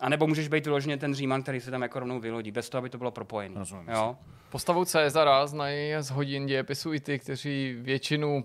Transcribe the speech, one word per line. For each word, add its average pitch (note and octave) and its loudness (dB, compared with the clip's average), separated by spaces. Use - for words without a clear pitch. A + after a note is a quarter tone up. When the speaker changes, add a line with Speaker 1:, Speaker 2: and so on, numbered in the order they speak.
Speaker 1:
a B2+ 2
nebo D3+ 4
můžeš D#3 2
být D3+ 2
vyloženě C#3+ 0
ten C#3 -2
Říman, C3+ 0
který C3 -4
se B2+ -10
tam B2+ -4
jako A#2+ -4
rovnou B2+ -4
vylodí, A2+ -4
bez A#2 -4
toho, C3+ -4
aby B2+ -4
to B2 -10
bylo B2 -4
propojené. G2+ -6
Speaker 2:
Rozumím, F#2 -10
Speaker 1:
Jo? A#2 -2
Speaker 2:
jasně. - -20
Speaker 3:
Postavu F3 2
Cezara D3 6
znají D3 -2
z C3+ -4
hodin C#3 -2
dějepisu C3+ -2
i D3+ 0
ty, C#3+ -2
kteří C3+ -4
většinu C#3 0